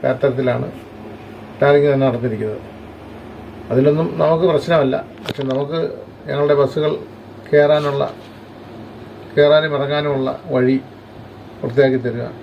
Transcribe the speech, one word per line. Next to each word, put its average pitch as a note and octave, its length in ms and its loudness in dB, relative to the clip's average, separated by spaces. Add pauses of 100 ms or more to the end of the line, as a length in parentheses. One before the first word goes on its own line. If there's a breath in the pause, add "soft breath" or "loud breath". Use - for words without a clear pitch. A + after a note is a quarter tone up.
(120)
അത്തരത്തിലാണ് B2+ 560 0 (920)
ടാറിങ് C#3+ 320 6
തന്നെ C3+ 160 2
നടന്നിരിക്കുന്നത്. A2 540 -4 (1080)
അതിലൊന്നും D3 380 4 (140)
നമുക്ക് D#3+ 300 4
പ്രശ്നമല്ല. D3 440 2 (280)
പക്ഷെ - 280 -6
നമുക്ക് C#3+ 280 -2 (480)
ഞങ്ങളുടെ C#3+ 320 2
ബസ്സുകൾ D3 320 2 (580)
കയറാനുള്ള, D3 540 4 (1300)
കയറാനും D3+ 440 6
ഇറങ്ങാനും C#3+ 380 -2
ഉള്ള C3 120 -2 (260)
വഴി C3 240 4 (840)
വൃത്തിയാക്കി C3 440 4
തരിക. A#2+ 180 -4 (180)